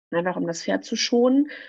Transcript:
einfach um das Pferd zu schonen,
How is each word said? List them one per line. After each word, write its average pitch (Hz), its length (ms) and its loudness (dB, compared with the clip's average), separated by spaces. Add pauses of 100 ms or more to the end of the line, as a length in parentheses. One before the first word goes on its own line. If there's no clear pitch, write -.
(120)
einfach 175 240 -2
um 185 120 -2
das 170 160 -6
Pferd 196 220 -4
zu - 100 -6
schonen, 254 540 4 (200)